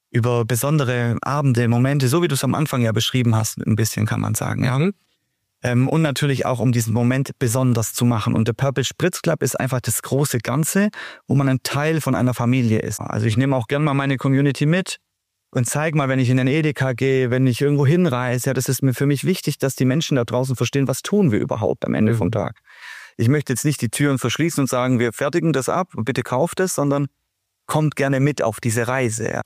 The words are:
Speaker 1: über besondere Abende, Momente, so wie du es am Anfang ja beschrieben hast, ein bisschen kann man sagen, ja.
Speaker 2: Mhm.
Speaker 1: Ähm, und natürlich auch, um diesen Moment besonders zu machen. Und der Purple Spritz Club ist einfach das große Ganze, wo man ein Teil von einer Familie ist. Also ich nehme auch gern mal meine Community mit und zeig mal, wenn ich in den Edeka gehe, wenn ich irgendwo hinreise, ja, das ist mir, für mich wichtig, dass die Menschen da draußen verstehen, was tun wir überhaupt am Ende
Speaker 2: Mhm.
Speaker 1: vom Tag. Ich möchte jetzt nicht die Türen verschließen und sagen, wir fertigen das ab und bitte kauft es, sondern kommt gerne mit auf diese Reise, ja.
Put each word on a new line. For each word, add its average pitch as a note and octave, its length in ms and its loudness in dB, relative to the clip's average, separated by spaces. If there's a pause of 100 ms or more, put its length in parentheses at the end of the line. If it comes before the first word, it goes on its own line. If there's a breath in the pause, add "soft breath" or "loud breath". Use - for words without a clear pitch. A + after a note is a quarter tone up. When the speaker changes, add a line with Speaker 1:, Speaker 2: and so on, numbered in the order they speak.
(120)
Speaker 1:
über A#2+ 340 2
besondere B2 760 0
Abende, C3 440 2
Momente, C3 400 2
so E3 160 2
wie E3+ 60 2
du C#3 60 -2
es - 100 -2
am B2 100 0
Anfang C3+ 280 0
ja A2 100 2
beschrieben A#2+ 420 2
hast, A2 220 -2
ein - 180 0
bisschen A2 300 0
kann A2 160 -2
man G#2 120 -2
sagen, - 300 -2
ja. A#2 160 0
Speaker 2:
Mhm. F#3 140 0 (720)
Speaker 1:
Ähm, B2 240 2
und E3 140 2
natürlich C#3 460 0
auch, B2 100 0
um B2+ 140 2
diesen A2+ 200 0
Moment A#2+ 460 0
besonders B2 560 0
zu - 100 -2
machen. A2+ 300 2
Und A2 140 0
der A#2+ 60 0
Purple C3+ 300 -2
Spritz - 380 -4
Club D#3+ 220 -2
ist - 160 -2
einfach C3+ 200 -2
das - 220 -4
große C3 380 0
Ganze, D#3+ 500 0 (380 loud breath)
wo - 80 2
man C#3 120 2
ein C3 140 2
Teil D#3 400 -2
von C3 140 0
einer B2 180 2
Familie A#2+ 460 2
ist. - 200 -6
Also - 280 -2
ich G#2+ 100 0
nehme C3+ 180 2
auch A#2+ 120 -2
gern C#3+ 160 0
mal D3 100 2
meine C#3 240 0
Community C#3 480 2
mit F3+ 320 0 (540)
und B2 180 -2
zeig D3+ 240 -2
mal, C#3+ 160 0
wenn C3 80 0
ich B2+ 140 2
in B2+ 60 4
den B2+ 100 2
Edeka D3 460 0
gehe, C3 360 0
wenn B2+ 160 2
ich B2 160 0
irgendwo C#3+ 240 2
hinreise, B2+ 640 0
ja, C3 60 2
das C3 140 -2
ist C3+ 120 -2
mir, C3+ 140 2
für C#3 100 -2
mich C#3+ 180 0
wichtig, D#3 360 -2
dass C3+ 160 -2
die C3 100 0
Menschen D3 300 0
da A#2+ 80 2
draußen B2+ 320 -2
verstehen, C3 320 0
was C3+ 160 -4
tun G3 280 2
wir G#2 80 2
überhaupt - 460 -2
am A1+ 80 0
Ende G#2+ 200 2
Speaker 2:
Mhm. A#2 40 2
Speaker 1:
vom G#2+ 140 0
Tag. G#2+ 260 -4 (600 loud breath)
Ich A2+ 100 2
möchte C#3 260 2
jetzt - 100 -4
nicht D3+ 180 0
die A#2+ 80 -2
Türen C#3+ 280 0
verschließen C#3+ 460 -2
und B2+ 40 0
sagen, B2+ 300 0
wir A#2 160 0
fertigen E3 400 0
das C3+ 160 -2
ab F3+ 240 -2
und A#2 120 -6
bitte B2+ 180 -2
kauft C#3+ 360 -2
es, F#3 140 0
sondern C#3+ 320 0 (600)
kommt D3+ 280 0
gerne C#3 240 0
mit C#3+ 220 0
auf - 180 -2
diese A#2 280 -2
Reise, A#2 420 -2
ja. - 160 -4